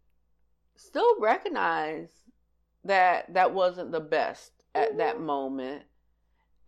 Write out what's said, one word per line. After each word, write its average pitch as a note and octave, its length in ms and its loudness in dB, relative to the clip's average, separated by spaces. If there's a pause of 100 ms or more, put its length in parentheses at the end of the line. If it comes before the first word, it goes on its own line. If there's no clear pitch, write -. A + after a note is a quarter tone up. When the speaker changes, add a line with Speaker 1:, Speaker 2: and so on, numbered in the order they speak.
(760)
Speaker 1:
still G#4+ 420 2
recognize E3+ 920 -2 (760)
that F3+ 480 2
that F#3 200 2
wasn't F3+ 380 -2
the D#3+ 80 -4
best D3+ 520 -4 (220)
at D3+ 240 -2
that E3 180 -2
Speaker 2:
Mm-hmm. E3 100 -8
Speaker 1:
moment. C3+ 580 -6 (840)